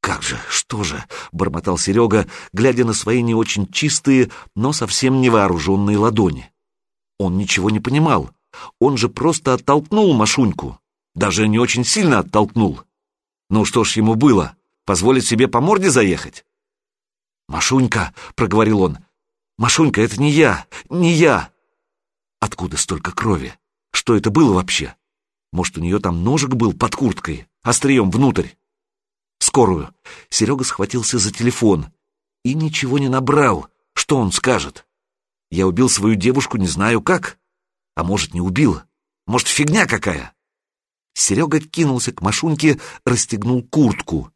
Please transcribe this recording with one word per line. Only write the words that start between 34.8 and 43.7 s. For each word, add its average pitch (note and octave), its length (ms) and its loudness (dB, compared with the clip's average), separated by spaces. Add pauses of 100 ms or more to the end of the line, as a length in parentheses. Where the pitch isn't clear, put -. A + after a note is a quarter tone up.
"Я F#2 180 0
убил G#2+ 220 2
свою A2 260 0
девушку, B2+ 420 -2
не F#2 100 0
знаю G2+ 340 -2
как". - 380 -4 (560)
А - 80 -6
может, F#2+ 300 -4
не F2 80 -4
убил? F#2 400 0 (440)
Может, A#2+ 220 -2
фигня D#3 400 0
какая? F#2 480 -6 (800)
Серёга D3+ 460 0
кинулся C#3 520 -2
к - 100 -12
Машуньке, D3+ 580 0 (260)
расстегнул A#2+ 580 -2
куртку. G2 720 -2